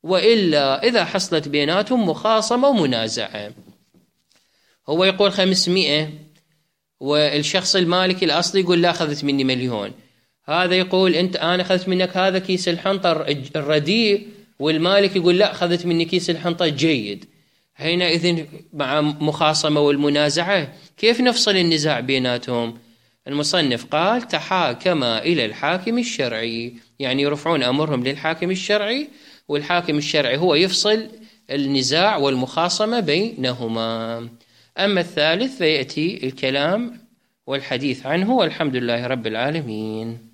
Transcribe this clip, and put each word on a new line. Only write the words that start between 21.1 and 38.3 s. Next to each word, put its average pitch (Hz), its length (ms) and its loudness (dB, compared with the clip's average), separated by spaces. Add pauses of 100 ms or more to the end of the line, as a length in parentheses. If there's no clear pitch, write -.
نفصل 233 360 2
النزاع 156 440 2
بيناتهم؟ 123 800 -2 (500)
المصنف 143 580 0
قال: 208 420 -2
"تحاكما 147 920 -2
إلى 156 220 0
الحاكم 185 540 -2
الشرعي"، 117 760 -4 (240)
يعني 135 240 0
يرفعون 147 400 0
أمرهم 131 420 0
للحاكم 160 460 -4
الشرعي، 208 580 -2 (400)
والحاكم 151 500 0
الشرعي 143 380 0
هو 165 180 2
يفصل 208 520 2 (440)
النزاع 139 640 2
والمخاصمة 165 840 0
بينهما. 117 1300 -2 (500)
أما 196 220 0
الثالث 175 580 0
فيأتي 156 680 0
الكلام 143 760 -2 (460)
والحديث 135 600 -4
عنه، 190 280 0